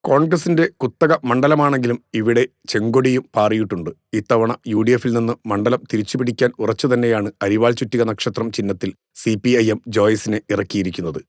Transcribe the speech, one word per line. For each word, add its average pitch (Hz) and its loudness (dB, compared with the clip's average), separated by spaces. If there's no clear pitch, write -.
കോൺഗ്രസിന്റെ 165 2
കുത്തക 151 0
മണ്ഡലമാണെങ്കിലും 131 2
ഇവിടെ 117 2
ചെങ്കൊടിയും 123 0
പാറിയിട്ടുണ്ട്. 104 -2
ഇത്തവണ 113 0
യു 110 0
ഡി 117 2
എഫിൽ 120 0
നിന്ന് 117 0
മണ്ഡലം 107 0
തിരിച്ചുപിടിക്കാൻ 120 -2
ഉറച്ചുതന്നെയാണ് 117 0
അരിവാൾ 110 2
ചുറ്റിക 117 -2
നക്ഷത്രം 110 -4
ചിഹ്നത്തിൽ 98 -4
സി 113 -2
പി 123 0
ഐ 113 4
എം 107 -2
ജോയ്സിനെ 107 0
ഇറക്കിയിരിക്കുന്നത്. 90 -4